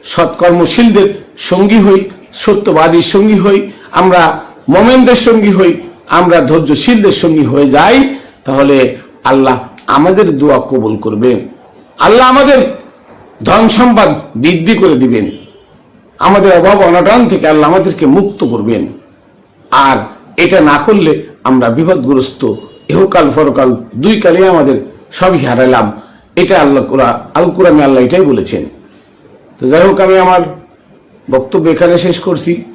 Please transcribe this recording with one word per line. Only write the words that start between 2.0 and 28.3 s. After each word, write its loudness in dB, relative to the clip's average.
সত্যবাদীর 0
সঙ্গী 0
হই, 0
আমরা 0
মোমেনদের 4
সঙ্গী 0
হই, 2
আমরা 2
ধৈর্যশীলদের 0
সঙ্গী 0
হয়ে 0
যাই, 2
তাহলে 0
আল্লাহ 0
আমাদের 0
দোয়া 0
কবুল -4
করবেন। -2
আল্লাহ 2
আমাদের 2
ধন 0
সম্পদ 2
বৃদ্ধি -2
করে 2
দিবেন, -2
আমাদের 2
অভাব 2
অনটন 2
থেকে -2
আল্লাহ 2
আমাদেরকে -2
মুক্ত 0
করবেন। -4
আর 0
এটা 0
না 2
করলে 0
আমরা 0
বিপদগ্রস্ত, -2
ইহকাল 0
পরকাল 0
দুই 0
কালে 2
আমাদের 0
সবই -2
হারালাম। 0
এটা 0
আল্লাহ 0
কোরআ-, -2
আল 0
কোরআনে 2
আল্লাহ 2
এটাই 0
বলেছেন। -2